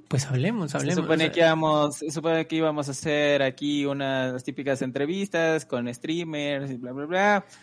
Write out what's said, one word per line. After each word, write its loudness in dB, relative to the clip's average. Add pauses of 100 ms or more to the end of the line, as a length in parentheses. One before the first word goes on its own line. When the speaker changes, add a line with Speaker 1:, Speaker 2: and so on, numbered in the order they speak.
Speaker 1:
Pues 0
hablemos, -2
Speaker 2:
Se -4
Speaker 1:
hablemos, 0
Speaker 2:
supone 2
Speaker 1:
o 0
sea -2
Speaker 2:
que 0
íbamos, 4
se -6
supone 0
que -4
íbamos 0
a -6
hacer 2
aquí 0
unas -2
típicas -2
entrevistas 0
con -4
streamers -4
y -6
bla, -10
bla, -8
bla. 2 (180)